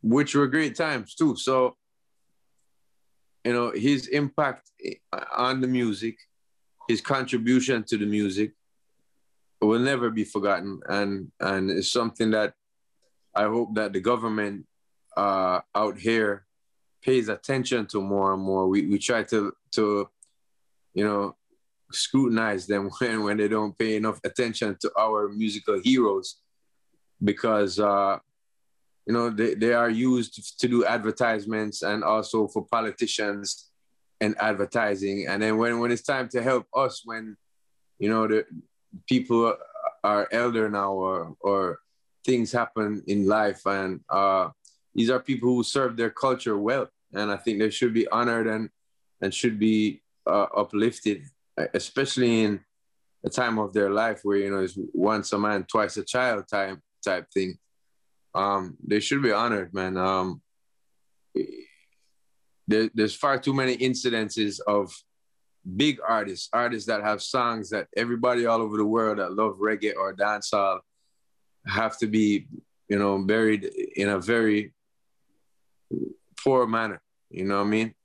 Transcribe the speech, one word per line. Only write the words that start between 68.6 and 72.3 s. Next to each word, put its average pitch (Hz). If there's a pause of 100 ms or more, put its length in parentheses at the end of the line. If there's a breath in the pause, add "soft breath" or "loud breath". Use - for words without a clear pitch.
over 107
the 107
world 110
that 92
love 104
reggae 107
or 95
dancehall 98 (840)
have 110
to 113
be, 104 (420)